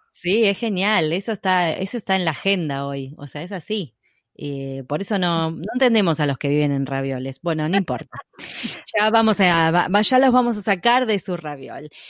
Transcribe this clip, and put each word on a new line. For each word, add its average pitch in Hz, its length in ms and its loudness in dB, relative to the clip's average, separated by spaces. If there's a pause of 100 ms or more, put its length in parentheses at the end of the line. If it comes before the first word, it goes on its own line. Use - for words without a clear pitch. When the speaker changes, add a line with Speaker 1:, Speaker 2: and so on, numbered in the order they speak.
(120)
Speaker 1:
Sí, 202 320 2
es 202 140 2
genial, 196 540 0
eso 202 200 -2
está, 185 400 2
eso 196 240 -4
está 196 200 0
en 185 80 0
la 165 80 0
agenda 147 540 -2
hoy, 139 320 -6
o 143 100 -10
sea, 147 140 -10
es 180 100 -10
así. 202 440 -6 (400)
Eh, 139 520 -6
por 151 140 -4
eso 202 160 -2 (160)
Speaker 2:
Mm. 165 100 0
Speaker 1:
no, 160 80 -2
no 160 220 -8
entendemos 226 460 2
a 147 60 2
los 143 120 0
que 143 100 -2
viven 147 240 2
en 139 140 0
ravioles. 135 560 -4
Bueno, 156 260 -2
no 180 80 0
importa. 160 420 -4 (200)
Speaker 2:
<laughs> - 480 -12 (100)
Speaker 1:
Ya 214 140 2
vamos 220 300 4
a, 165 300 4
va, 170 180 4
va, 202 140 4
ya 254 160 4
los 262 140 6
vamos 240 240 4
a 208 60 -6
sacar 233 440 2
de 214 140 0
su 180 160 -4
raviol. 143 520 -10 (220)